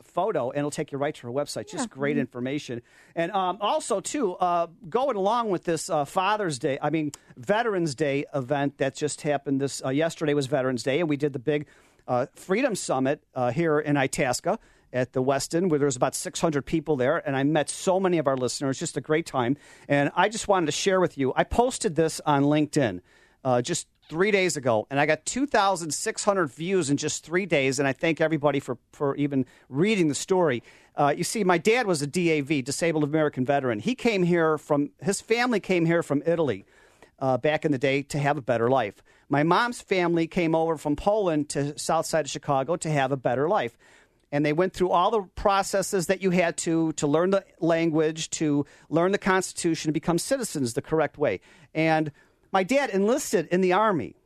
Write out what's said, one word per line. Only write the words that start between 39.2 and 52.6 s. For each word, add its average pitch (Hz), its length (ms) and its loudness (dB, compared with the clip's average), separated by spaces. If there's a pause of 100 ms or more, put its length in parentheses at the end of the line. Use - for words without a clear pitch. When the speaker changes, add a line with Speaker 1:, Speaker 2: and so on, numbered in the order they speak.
Speaker 1:
My 143 140 2
mom's 214 400 0
family 170 440 0
came 165 280 -2
over 165 240 0
from 147 180 -2
Poland 180 540 0
to 147 280 -4
south 160 280 -2
side 156 180 -2
of 143 60 -10
Chicago 143 460 -2
to 170 140 -6
have 135 220 0
a 139 60 0
better 131 320 0
life. 156 260 -2 (540)
And 147 140 0
they 151 80 2
went 180 220 0
through 185 160 0
all 185 200 2
the 220 120 0 (140)
processes 196 720 0
that 190 120 0
you 190 80 0
had 175 300 2
to, 165 340 0
to 151 140 -2
learn 160 240 2
the 196 160 2 (140)
language, 160 720 2
to 143 340 0 (240)
learn 170 220 2
the 202 60 2
Constitution, 185 680 0
to 156 60 2
become 165 240 0
citizens 160 560 -2
the 135 80 -2
correct 156 340 -2
way. 131 240 0 (340)
And 156 380 2 (400)
my 190 100 4